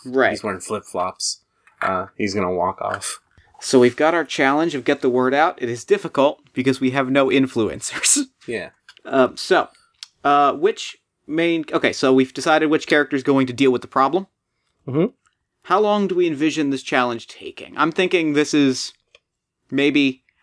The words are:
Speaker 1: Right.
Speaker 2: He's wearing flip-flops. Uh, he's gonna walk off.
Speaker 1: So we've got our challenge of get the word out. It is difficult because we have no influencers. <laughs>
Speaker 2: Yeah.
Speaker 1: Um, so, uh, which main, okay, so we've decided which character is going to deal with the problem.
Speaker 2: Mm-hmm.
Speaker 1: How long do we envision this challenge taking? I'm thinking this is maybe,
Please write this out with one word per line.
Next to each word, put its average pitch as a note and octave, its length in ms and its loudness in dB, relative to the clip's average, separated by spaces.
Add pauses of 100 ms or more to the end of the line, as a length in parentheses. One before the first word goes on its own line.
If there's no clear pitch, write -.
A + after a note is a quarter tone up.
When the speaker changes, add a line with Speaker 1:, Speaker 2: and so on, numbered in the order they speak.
Speaker 1:
Right. B2+ 280 2
Speaker 2:
He's G#2 120 -6
wearing G2 160 -4
flip-flops. - 840 -6 (380)
Uh, F#2+ 280 -4 (100)
he's G2+ 160 -4
gonna F#2+ 180 -2
walk F#2 300 -4
off. - 380 -8 (400)
Speaker 1:
So - 200 2
we've B2 160 6
got D#3+ 200 2
our E3 100 -2
challenge D3+ 480 0
of C3 100 -6
get C#3+ 180 -2
the C3+ 100 2
word B2+ 240 2
out. D#3+ 260 0
It B2+ 80 -4
is A#2 160 -10
difficult D#3 560 0 (120)
because C3 280 0
we C3 100 0
have C3 200 -2
no C3+ 160 4
influencers. B2+ 960 0 (100)
<laughs> - 160 -20
Speaker 2:
Yeah. G2+ 240 -8 (340)
Speaker 1:
Um, C3 320 0
so, - 320 0 (540)
uh, C#3+ 300 4
which G3 440 -4 (300)
main, E3 440 0
okay, C#3 220 0
so C3+ 200 2
we've C3 200 2
decided D#3 380 2
which D#3 160 0
character D3 280 2
is C3+ 80 -2
going C3+ 240 2
to B2 60 -10
deal C3 180 4
with B2 120 -2
the - 40 -16
problem. D3 380 0 (600)
Speaker 2:
Mm-hmm. D#3 260 0 (520)
Speaker 1:
How F#3 140 0
long G#3 280 2
do F#3 80 -4
we F3 120 2
envision D3+ 440 -2
this C3+ 120 -4
challenge B2 440 -2
taking? - 500 -18
I'm D#3 160 0
thinking F3+ 400 0
this D3 220 0
is C#3 360 0 (800)
maybe, C#3 520 0 (200)